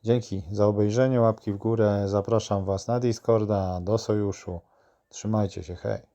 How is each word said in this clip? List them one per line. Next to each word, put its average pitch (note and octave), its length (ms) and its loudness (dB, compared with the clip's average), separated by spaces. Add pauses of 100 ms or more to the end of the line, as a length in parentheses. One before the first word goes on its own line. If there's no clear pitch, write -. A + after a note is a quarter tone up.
Dzięki A2+ 480 0
za G#2 160 2
obejrzenie, A2 540 2
łapki A2 320 2
w G2+ 40 -6
górę. G#2 480 2
Zapraszam G2+ 600 0
Was G2 220 -4
na A#2+ 120 0
Discorda, G#2 800 0
do G#2 160 0
sojuszu. G2+ 640 -4 (480)
Trzymajcie G#2 540 -4
się, F2 120 -12
hej. G#2+ 260 -8 (140)